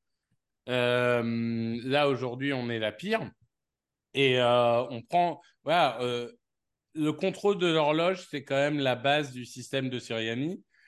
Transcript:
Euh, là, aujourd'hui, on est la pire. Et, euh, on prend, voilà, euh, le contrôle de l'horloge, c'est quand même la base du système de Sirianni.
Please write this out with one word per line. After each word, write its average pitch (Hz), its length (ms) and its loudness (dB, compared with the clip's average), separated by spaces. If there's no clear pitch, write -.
Euh, 117 1120 0
là, 143 240 2
aujourd'hui, 131 460 -2
on 120 160 -4
est 113 100 -4
la 107 120 -2
pire. 202 380 -4
Et, 127 260 4
euh, 120 500 4
on 117 120 -10
prend, 170 400 0
voilà, 143 380 2
euh, 120 300 -4
le 151 180 0
contrôle 185 460 -2
de 175 100 0
l'horloge, 160 600 2
c'est 139 140 -8
quand 135 120 -4
même 143 240 2
la 131 160 2
base 139 360 0
du 123 140 -12
système 131 440 -6
de 123 100 -6
Sirianni. 120 640 -6